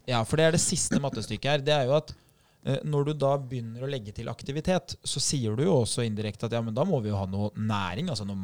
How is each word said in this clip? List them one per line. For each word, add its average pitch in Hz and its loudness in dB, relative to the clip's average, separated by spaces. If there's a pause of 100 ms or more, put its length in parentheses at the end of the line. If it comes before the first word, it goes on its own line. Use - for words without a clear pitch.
Ja, 120 2
for 156 2
det 160 8
er 165 4
det - 2
siste - 0
mattestykket 131 -2
her. 147 2
Det 147 2
er 131 2
jo 131 2
at, - -10 (500)
eh, 135 0 (100)
når 147 2
du - 0
da 139 2
begynner 123 -6
å 139 -4
legge 107 -8
til 117 -6
aktivitet, 156 -2 (100)
så - -4
sier 117 0
du 139 2
jo 175 6
også - -2
indirekte 107 -4
at, 117 0
«Ja, 117 0
men 113 -4
da 139 2
må 135 2
vi 107 0
jo 98 0
ha 95 -2
noe 101 -2
næring, 104 -2
altså 110 -4
noe 98 -6